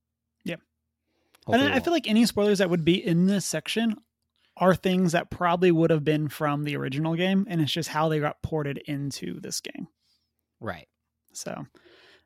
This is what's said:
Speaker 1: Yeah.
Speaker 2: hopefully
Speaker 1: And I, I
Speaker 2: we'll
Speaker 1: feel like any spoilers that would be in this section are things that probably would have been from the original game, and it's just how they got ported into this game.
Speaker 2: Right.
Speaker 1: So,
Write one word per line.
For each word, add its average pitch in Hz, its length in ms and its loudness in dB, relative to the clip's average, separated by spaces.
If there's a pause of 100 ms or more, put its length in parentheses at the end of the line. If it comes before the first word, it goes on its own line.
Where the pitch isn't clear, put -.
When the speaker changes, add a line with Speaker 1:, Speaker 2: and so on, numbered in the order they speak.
(440)
Speaker 1:
Yeah. 170 120 -8 (880)
Speaker 2:
hopefully 226 140 2
Speaker 1:
And 277 100 4
I, 285 40 0
I - 60 0
Speaker 2:
we'll 247 60 -2
Speaker 1:
feel 339 80 0
like 311 160 0
any 220 180 6
spoilers 208 320 2
that 185 120 2
would 170 140 0
be 170 200 2
in 175 220 4
this 190 180 2
section 220 520 -2 (600)
are 180 180 4
things 185 380 2
that - 180 0
probably 175 420 2
would 160 180 4
have 156 140 0
been 151 240 0
from 147 360 -2
the 147 120 -4
original 139 380 -2
game, 190 340 2
and 170 120 0
it's 143 120 0
just 165 180 -4
how 156 180 0
they 156 100 0
got 147 240 -6
ported 143 440 -6
into 139 540 -8
this - 200 -10
game. - 260 -12 (760)
Speaker 2:
Right. 90 280 -10 (440)
Speaker 1:
So, - 340 -12 (600)